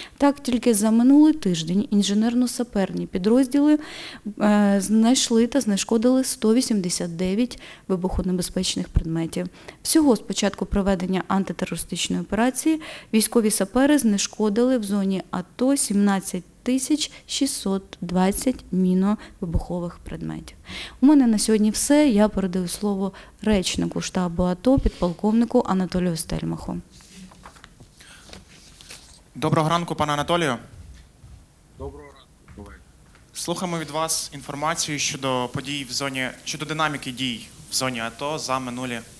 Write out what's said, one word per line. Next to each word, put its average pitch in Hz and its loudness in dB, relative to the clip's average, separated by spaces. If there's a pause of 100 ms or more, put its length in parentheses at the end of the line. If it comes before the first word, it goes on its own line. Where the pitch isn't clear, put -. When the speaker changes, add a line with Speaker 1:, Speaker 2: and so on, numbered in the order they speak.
(180)
Speaker 1:
Так, 277 2
тільки 240 2
за 208 2
минулий 277 8
тиждень 180 0
інженерно-саперні 208 0
підрозділи, 262 4 (640)
е, 208 4
знайшли 226 4
та 262 0
знешкодили 233 2
сто 220 0
вісімдесят 180 -2
дев'ять 196 -2 (280)
вибухонебезпечних 185 -2
предметів. 165 -4 (360)
Всього 294 4
з - -4
початку 196 -4
проведення 185 0
антитерористичної 180 -4
операції 254 0 (340)
військові 214 2
сапери 277 2
знешкодили 226 2
в 214 -4
зоні 190 -2
ато 247 -2
сімнадцять 196 0 (200)
тисяч 262 -2 (160)
шістсот 196 -2 (180)
двадцять 185 0
мінно-вибухових 185 -2
предметів. 160 -12 (440)
У 254 6
мене 277 8
на 220 4
сьогодні 214 2
все. 294 4
Я 214 4
передаю 185 -2
слово 196 -4 (300)
речнику 175 0
штабу 175 -2
ато, 180 2
підполковнику 220 2
Анатолію 180 0
Стельмаху. 165 -6 (2500)
Speaker 2:
Доброго 156 2
ранку, 165 -2
пане 151 0
Анатолію. 147 0 (1200)
Speaker 3:
Доброго 139 -14
ранку, - -20
колеги. - -18 (520)
Speaker 2:
Слухаємо 175 -6
від 143 -8
вас 160 -4
інформацію 147 -4
щодо 131 -2
подій 139 -8
в - -10
зоні, 131 -4 (160)
щодо 156 -8
динаміки 151 -4
дій 123 -6 (240)
в - -12
зоні 127 -2
ато 143 -6
за 127 -4
минулі 127 -6 (220)